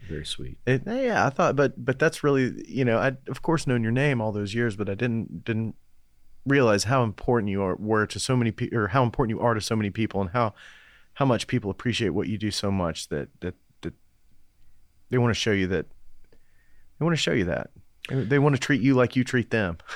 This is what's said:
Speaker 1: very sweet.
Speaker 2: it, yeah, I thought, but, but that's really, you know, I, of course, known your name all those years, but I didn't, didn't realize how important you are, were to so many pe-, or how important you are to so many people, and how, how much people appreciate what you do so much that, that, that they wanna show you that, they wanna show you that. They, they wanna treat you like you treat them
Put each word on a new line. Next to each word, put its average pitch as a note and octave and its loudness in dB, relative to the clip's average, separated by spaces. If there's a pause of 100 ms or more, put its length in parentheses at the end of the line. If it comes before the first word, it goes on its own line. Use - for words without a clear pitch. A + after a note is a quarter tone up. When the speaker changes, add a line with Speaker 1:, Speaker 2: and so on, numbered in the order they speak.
Speaker 1:
very D2+ -10
sweet. - -10 (100)
Speaker 2:
it, C3 0
yeah, A3+ 0
I C3 2
thought, D3+ 2
but, C3+ 0
but B2+ -2
that's D#3 0
really, C3+ 0
you A2 -2
know, A2+ 4
I, C3 0 (140)
of - -8
course, E3 0
known B2 2
your A2+ 0
name C3 2
all A2 0
those G#2 -4
years, A#2 0
but G2+ -4
I G2+ -4
didn't, A2+ -4
didn't A2+ -4 (720)
realize B2 4
how B2+ 2
important A2 0
you G2 0
are, F#2 0
were G#2+ 0
to G2 -8
so C3 0
many A#2 2
pe-, - -6
or A2 0
how C3 4
important A2+ 0
you - -2
are A#2 4
to G#2+ -2
so A2+ -2
many G#2+ 0
people, G2+ -2
and F#2+ -2
how, A2+ 0 (640)
how C#3 2
much B2 2
people G#2 0
appreciate A2 0
what E2 0
you G#2+ -2
do G2+ -2
so - -2
much F2+ -2
that, C#2+ -4 (120)
that, F2+ -6 (260)
that - -8 (1160)
they B2 0
wanna A#2+ 4
show - 0
you G2 2
that, F2+ -2 (1120)
they D3 -2
wanna E3 2
show D#3+ 0
you A2 2
that. D2+ -4 (380)
They, C3 -2
they C3 2
wanna C#3 4
treat C3 0
you C3+ 4
like B2 4
you B2+ 4
treat A#2+ 0
them F#2+ 0 (180)